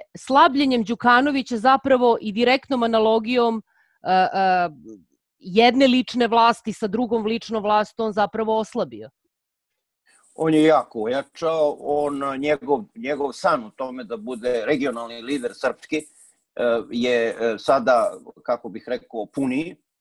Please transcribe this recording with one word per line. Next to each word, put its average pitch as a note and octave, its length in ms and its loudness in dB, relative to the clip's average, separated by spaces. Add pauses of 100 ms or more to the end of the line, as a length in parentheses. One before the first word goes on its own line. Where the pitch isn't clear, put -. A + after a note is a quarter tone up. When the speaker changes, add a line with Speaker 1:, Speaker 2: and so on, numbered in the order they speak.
(180)
Speaker 1:
slabljenjem C4+ 640 2
Đukanovića A#3+ 720 0
zapravo B3+ 640 2
i G#3+ 100 -6
direktnom A#3+ 520 0
analogijom, A3+ 800 2 (400)
e, - 80 -2
e, F#3 580 2 (720)
jedne A#3 480 4
lične B3 400 2
vlasti A3+ 460 2
sa A3 140 -6
drugom A3 380 -2
ličnom A3 380 -4
vlastom G#3+ 500 -2
zapravo G#3+ 440 -2
oslabio? C3 520 -6 (1300)
Speaker 2:
On D#3+ 180 0
je D#3 100 6
jako C3+ 400 2
ojačao, D3 760 -2
on, C#3+ 420 -4 (180)
njegov, C#3 440 -4 (120)
njegov C3+ 380 -8
san D#3 320 -2
u G#2 60 -20
tome B2+ 320 -12
da A2+ 140 -10
bude A#2 480 -6
regionalni A#2 560 -4
lider B2 320 -8
srpski, - 440 -6
e, D3+ 60 -8 (880)
je, A#2+ 380 0
e, A2 280 -4
sada, A#2+ 540 2 (320)
kako A#2 260 -6
bih G#2+ 180 -14
rekao, A#2 380 -8
puniji. C#3+ 500 -6 (260)